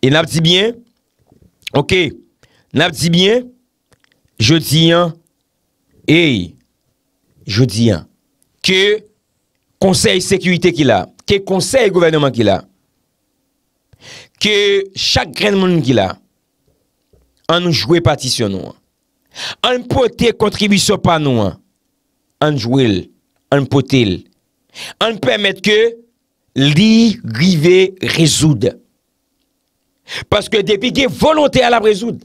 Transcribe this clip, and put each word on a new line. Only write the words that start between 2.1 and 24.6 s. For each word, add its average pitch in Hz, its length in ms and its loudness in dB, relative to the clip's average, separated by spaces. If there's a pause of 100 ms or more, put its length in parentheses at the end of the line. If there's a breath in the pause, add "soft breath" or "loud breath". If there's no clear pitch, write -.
n 131 80 2
ap 175 140 -2
di 165 180 -2
byen, 214 320 2 (960)
je 139 160 2
di, 156 240 0 (1300)
hey, 131 460 0 (880)
je 113 240 0
di, 113 160 0 (800)
ke 185 140 2 (1000)
konsèy 190 460 2
sekirite 175 500 0
ki 143 140 0
la, 98 160 2 (260)
ke 202 160 2
konsèy 190 480 0
gouvènman 156 400 2
ki 110 140 2
la, 95 100 0 (1800 loud breath)
ke 208 140 0 (420)
chak 247 400 -2
grenn 202 220 0
moun 180 240 2
ki 127 100 0
la, 98 160 2 (1400)
an 175 140 -2
nou 170 100 0
jwe 120 300 0
pati 139 260 -2
sou 107 200 -4
nou. 95 240 -10 (920 loud breath)
An 247 240 -2
pote 233 480 0
kontribisyon 202 640 0
pa 170 200 0
nou. 117 260 0 (920)
An 151 180 0
jwe 123 280 2
l, 101 100 2 (560)
an 139 180 0
pote 135 360 2
l. 92 80 -2 (880 loud breath)